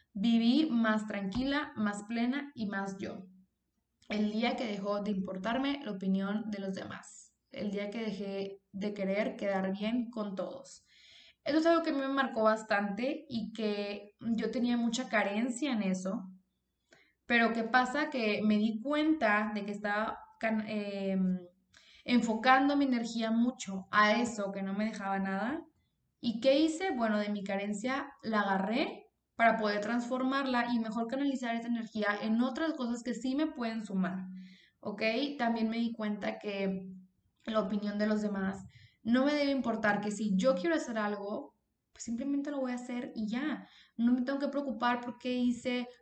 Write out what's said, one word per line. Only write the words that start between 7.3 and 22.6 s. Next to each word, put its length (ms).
El 200
día 180
que 140
dejé 580
de 200
querer 440
quedar 340
bien 380
con 260
todos". 480
Eso 160
es 60
algo 180
que 60
a 40
mí 60
me 100
marcó 340
bastante 840
y 240
que 680
yo 320
tenía 260
mucha 320
carencia 640
en 120
eso. 460
Pero 280
¿qué 100
pasa? 460
Que 340
me 140
di 240
cuenta 720
de 120
que 60
estaba 480
can-, 280
em, 720
enfocando 720